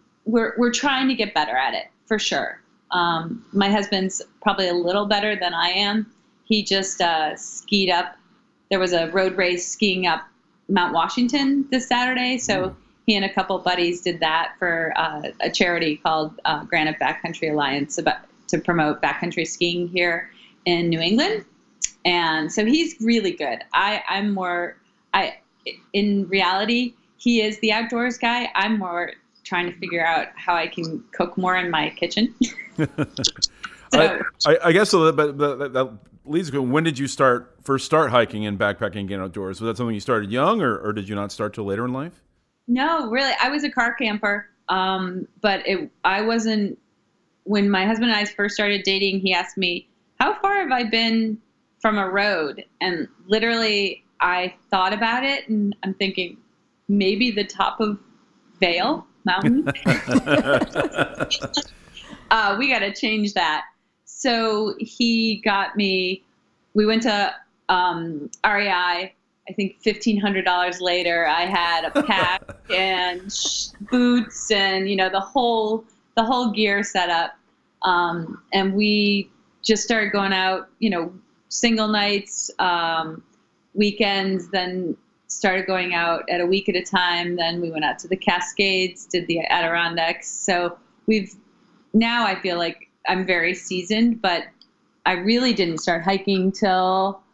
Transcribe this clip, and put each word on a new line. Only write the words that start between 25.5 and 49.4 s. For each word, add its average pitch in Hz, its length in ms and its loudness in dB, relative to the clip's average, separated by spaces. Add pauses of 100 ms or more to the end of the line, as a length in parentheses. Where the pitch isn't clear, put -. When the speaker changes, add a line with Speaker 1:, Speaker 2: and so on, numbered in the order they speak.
Speaker 1:
in 202 360 2
reality, 202 640 0 (240)
he 233 240 2
is 214 180 -2
the 220 120 2
outdoors 233 460 -2
guy. 240 360 -2
I'm 214 240 0
more 175 340 -4 (320)
trying 175 260 -2
to 170 80 -12
figure 170 260 -4
out 165 300 0
how - 200 -2
I 165 120 0
can 165 360 -6 (100)
cook 175 260 -2
more 185 180 2
in 180 140 -2
my 156 200 0
kitchen. - 440 -2 (420)
<laughs> 156 100 2 (1080)
So 262 80 8
Speaker 2:
I, 185 200 4 (320)
I, 170 140 6
I 165 60 8
guess 196 180 4
so, 160 220 6
but, 147 260 0
but 143 200 0
that, 139 140 -4
that 123 260 -2 (280)
leads 160 240 -2
to, 139 100 0
when 135 240 2
did 151 140 0
you 139 80 -2
start, 127 560 2
first 135 240 0
start 156 240 4
hiking 110 360 2
and 101 120 -4
backpacking 101 540 -2
and 98 100 -4
outdoors? 95 380 -8
Was 113 80 -4
that 110 100 -4
something 117 160 -2
you 101 60 -6
started 104 300 0
young, 165 300 2
or, 120 180 0
or 107 140 -2
did 101 160 -6
you 107 60 -6
not 101 180 -6
start 104 220 -4
till 110 100 -6
later 101 220 -2
in 123 80 -6
life? 151 280 -10 (440)
Speaker 1:
No, 269 420 0
really. 262 240 0 (100)
I 254 60 2
was 285 160 -2
a 277 60 -4
car 240 240 0
camper, 208 520 -2 (220)
um, 185 580 -2 (140)
but 196 260 0
it, 185 240 -2 (140)
I 190 160 2
wasn't, 220 580 0 (640)
when 202 260 4
my 190 160 2
husband 226 240 2
and 208 100 2
I 208 60 -2
first 208 280 -4
started 202 280 0
dating, 196 380 0
he 185 120 2
asked 180 240 -2